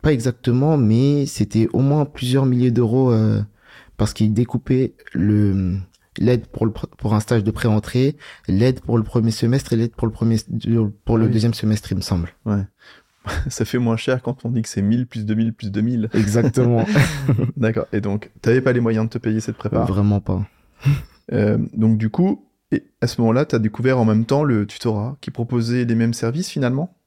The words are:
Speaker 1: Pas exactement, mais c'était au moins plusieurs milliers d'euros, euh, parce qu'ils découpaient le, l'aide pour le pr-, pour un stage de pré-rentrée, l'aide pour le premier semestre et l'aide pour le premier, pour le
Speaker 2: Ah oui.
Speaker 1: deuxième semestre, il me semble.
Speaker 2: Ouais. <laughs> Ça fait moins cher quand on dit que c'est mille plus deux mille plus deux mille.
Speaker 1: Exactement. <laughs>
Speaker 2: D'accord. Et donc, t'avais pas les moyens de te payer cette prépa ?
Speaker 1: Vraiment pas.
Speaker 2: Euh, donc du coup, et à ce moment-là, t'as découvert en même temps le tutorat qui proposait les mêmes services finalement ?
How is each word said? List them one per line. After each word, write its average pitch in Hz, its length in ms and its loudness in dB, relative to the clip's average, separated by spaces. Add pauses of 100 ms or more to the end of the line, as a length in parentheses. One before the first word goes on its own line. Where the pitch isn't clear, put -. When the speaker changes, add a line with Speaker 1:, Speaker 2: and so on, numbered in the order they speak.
Speaker 1:
Pas 151 120 2
exactement, 127 640 0
mais 135 480 2
c'était 110 480 0
au - 60 0
moins 143 260 2
plusieurs 135 400 -2
milliers 127 260 2
d'euros, 120 400 2
euh, 107 300 2 (560)
parce 104 160 -2
qu'ils 107 200 0
découpaient 123 600 0 (180)
le, 98 640 2 (420)
l'aide 120 300 0
pour - 180 -4
le 104 60 0
pr-, - 160 -10 (100)
pour 107 160 -2
un 107 60 2
stage 110 240 0
de 110 80 0
pré-rentrée, 123 640 0 (320)
l'aide 123 320 2
pour 117 180 -2
le 110 60 2
premier 113 280 0
semestre 120 420 0
et - 20 2
l'aide 117 180 -2
pour - 140 -4
le 110 60 -2
premier, 113 240 0 (680)
pour 117 140 0
le 113 60 4
Speaker 2:
Ah 120 40 2
oui. 127 60 2
Speaker 1:
deuxième 113 200 2
semestre, - 380 -2
il 95 60 -2
me 92 40 -4
semble. 85 280 -2 (160)
Speaker 2:
Ouais. 101 180 0 (600)
<laughs> 98 240 -4
Ça - 160 -4
fait - 120 -4
moins 113 200 2
cher 127 240 -2
quand - 240 -8
on 117 40 -4
dit 120 120 -2
que - 80 -8
c'est 101 120 -4
mille 117 260 0
plus 107 180 -8
deux 107 100 -2
mille 113 160 0
plus 107 200 -8
deux 101 100 -2
mille. 113 320 -2
Speaker 1:
Exactement. 113 720 2 (360)
<laughs> 120 360 -2
Speaker 2:
D'accord. 113 340 -2
Et 104 80 -2
donc, 104 320 -6 (100)
t'avais 123 200 2
pas 131 100 0
les 123 80 2
moyens 113 280 0
de - 20 -6
te - 80 -8
payer 110 240 -2
cette - 160 -8
prépa ? 110 260 -2
Speaker 1:
Vraiment 101 380 2
pas. 95 260 -4 (840)
Speaker 2:
Euh, 107 240 2 (160)
donc 110 240 2
du 110 120 0
coup, 190 360 0 (260)
et - 120 -2 (180)
à - 60 0
ce - 120 -4
moment-là, 117 240 4
t'as 127 160 0
découvert 120 400 0
en 113 60 4
même 110 180 2
temps 139 220 0
le 107 200 2
tutorat 110 540 -4
qui - 120 -10
proposait 120 520 -2
les 117 120 0
mêmes 117 180 2
services 127 360 -4
finalement ? 135 460 -4 (120)